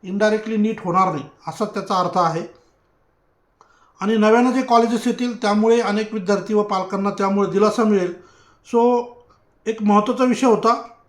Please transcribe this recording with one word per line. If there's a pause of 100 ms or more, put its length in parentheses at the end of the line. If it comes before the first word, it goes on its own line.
इनडायरेक्टली
नीट
होणार
नाही, (240)
असा
त्याचा
अर्थ
आहे. (1500)
आणि
नव्यानं
जे
कॉलेजेस
येतील,
त्यामुळे
अनेक
विद्यार्थी
व
पालकांना
त्यामुळे
दिलासा
मिळेल. (640)
So, (600)
एक
महत्त्वाचा
विषय
होता (280)